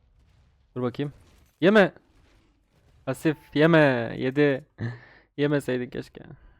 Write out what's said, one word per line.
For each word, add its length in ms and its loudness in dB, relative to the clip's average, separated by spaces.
Dur 80 -8
bakayım. 300 -6
Yeme. 320 4
Hasif 300 -4
yeme. 640 2
Yedi. 460 -2
<laughs> 580 -14
Yemeseydin 540 -4
keşke. 340 -14